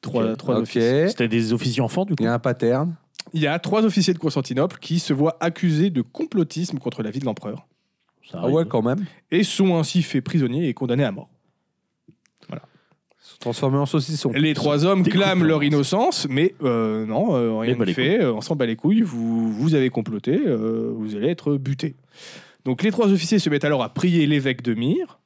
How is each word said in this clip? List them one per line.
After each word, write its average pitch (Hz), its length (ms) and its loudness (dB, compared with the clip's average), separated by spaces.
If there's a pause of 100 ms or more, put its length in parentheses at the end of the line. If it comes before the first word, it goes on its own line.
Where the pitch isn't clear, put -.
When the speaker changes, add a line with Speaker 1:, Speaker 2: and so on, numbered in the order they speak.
Speaker 1:
Trois, 117 300 -2
Speaker 2:
Ok. 110 40 -6
Speaker 1:
trois 120 200 -2
Speaker 3:
Ok. 117 60 0
Speaker 1:
officiers. 123 460 2
Speaker 2:
C'était 120 200 -2
des 113 240 0
officiers 123 300 0
enfants, 180 220 0
du 196 100 -2
coup. 120 80 -2
Speaker 3:
Il 113 40 2
y - 20 2
a 117 60 0
un 117 40 -2
pattern. 127 560 0 (380)
Speaker 1:
Il 165 80 -2
y 151 60 2
a 156 120 0
trois 202 260 0
officiers 190 280 2
de 170 60 0
Constantinople 139 640 -2
qui 165 180 -2
se 160 140 -2
voient 147 280 2
accusés 165 500 2
de 139 120 -2
complotisme 170 760 -4
contre 120 240 -6
la 107 80 -4
vie 127 100 -6
de 131 40 -10
l'empereur. 110 420 -8 (640)
Speaker 2:
Ça - 80 -14
Speaker 3:
Ah 85 40 -6
Speaker 2:
arrive. 127 120 0
Speaker 3:
ouais, 165 120 2
quand 113 160 -2
même. 135 220 0 (260)
Speaker 1:
Et 190 140 2
sont 185 320 2
ainsi 165 260 0
faits 135 220 -2
prisonniers 143 440 0
et 120 60 -2
condamnés 135 300 0
à 110 80 -2
mort. - 180 -14 (1160)
Voilà. - 140 -14 (600)
Speaker 3:
Ils - 80 -20
sont - 80 -20
transformés 131 400 -2
en 147 80 0
saucissons. 147 480 -2
Speaker 1:
Les 151 200 2
trois 147 300 2
hommes 190 180 4
Speaker 2:
Des 180 80 4
Speaker 1:
clament 196 240 2
Speaker 2:
coups 180 100 4
de 156 40 4
Speaker 1:
leur 156 100 4
Speaker 2:
poing. 143 80 2
Speaker 1:
innocence, 151 600 2
mais, 156 340 2
euh, 110 440 0
non, 143 280 0
euh, 117 240 0
rien 113 140 0
Speaker 2:
Mais 120 60 0
bah, 113 60 2
Speaker 1:
de 95 40 0
Speaker 2:
les 90 60 -2
Speaker 1:
fait, 139 220 2
Speaker 2:
couilles. 240 100 2
Speaker 1:
euh, 123 80 0
on 107 60 -6
s'en 156 160 -4
bat 131 100 0
les 113 100 -2
couilles, 208 260 2
vous, 113 500 0
vous 139 220 2
avez 131 160 4
comploté, 113 560 -2
euh, 113 480 -2
vous 107 220 -6
allez 110 120 -2
être 151 280 -2
butés. 135 400 -6 (680)
Donc 131 180 -2
les 214 80 2
trois 220 180 2
officiers 196 300 2
se 160 120 0
mettent 147 140 0
alors 147 180 2
à 110 100 -6
prier 170 340 2
l'évêque 135 360 0
de 120 120 -2
Myre 160 520 -2